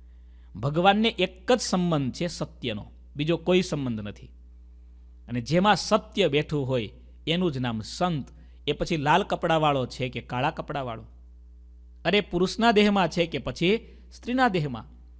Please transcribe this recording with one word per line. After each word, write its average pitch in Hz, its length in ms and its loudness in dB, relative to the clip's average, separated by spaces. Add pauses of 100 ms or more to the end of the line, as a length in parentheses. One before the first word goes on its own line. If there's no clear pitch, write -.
(580)
ભગવાનને 180 500 4
એક - 440 -2
જ 247 80 4
સંબંધ 165 520 0
છે 175 140 -4
સત્યનો, 123 640 -8 (260)
બીજો 156 200 0
કોઈ 180 260 2
સંબંધ 131 380 -4
નથી. 101 260 -12 (1000)
અને 120 120 -4
જેમાં 175 360 4
સત્ય - 520 0
બેઠું 143 400 0
હોય 120 220 -2 (360)
એનું 170 260 0
જ 131 60 -6
નામ 120 220 -4
સંત. 160 480 -4 (380)
એ 147 60 0
પછી 165 240 -2
લાલ 151 260 2
કપડાવાળો 156 640 0
છે 131 220 -6
કે 120 120 -10
કાળા 127 300 -2
કપડાવાળો, 131 540 -8 (1000)
અરે 190 160 2
પુરુષના 190 520 0
દેહમાં 202 360 4
છે 170 180 0
કે 160 120 -6
પછી 170 580 -2 (160)
સ્ત્રીના 247 360 0
દેહમાં, 147 360 -2 (360)